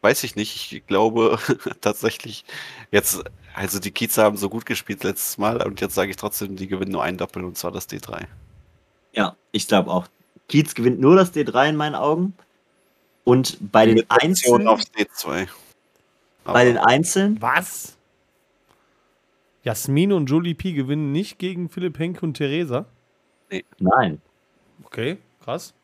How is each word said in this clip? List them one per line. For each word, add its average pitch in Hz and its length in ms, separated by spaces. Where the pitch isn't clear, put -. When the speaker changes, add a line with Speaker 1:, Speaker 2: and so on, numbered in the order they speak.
Speaker 1:
weiß 120 220
ich 113 120
nicht, - 360
ich - 140
glaube 110 520
<laughs> - 220
tatsächlich, 117 640
jetzt, 95 320
also 98 260
die 98 100
Kiezer 110 340
haben 104 120
so 98 120
gut 113 180
gespielt - 380
letztes - 320
Mal 110 260
und 98 180
jetzt 98 140
sage 95 160
ich 92 60
trotzdem, 98 400
die 95 120
gewinnen 95 240
nur 147 100
ein 92 160
Doppel 92 260
und 90 140
zwar 87 140
das 95 140
D - 120
drei. - 280
Speaker 2:
Ja, 101 240
ich 107 160
glaub 98 200
auch. 90 180
Kiez 151 260
gewinnt 120 260
nur 147 160
das 185 160
D 151 120
drei 135 240
in 151 80
meinen 151 200
Augen. 165 360
Und 123 340
bei 110 120
den 110 120
Speaker 1:
Mit 113 140
Option 127 200
Speaker 2:
Einzelnen 120 380
Speaker 1:
aufs - 240
D 104 200
zwei. 85 340
Speaker 2:
Bei - 60
Speaker 1:
Aber 123 140
Speaker 2:
den 120 140
Einzelnen 190 640
Speaker 3:
Was? 143 520
Jasmin 151 480
und 160 140
Jolie 165 280
P 190 180
gewinnen 143 400
nicht 180 260
gegen 180 300
Philipp 175 300
Henke 170 260
und 156 100
Theresa? 143 520
Speaker 1:
Nee. 190 140
Speaker 2:
Nein. 95 420
Speaker 3:
Okay, 147 340
krass. 143 380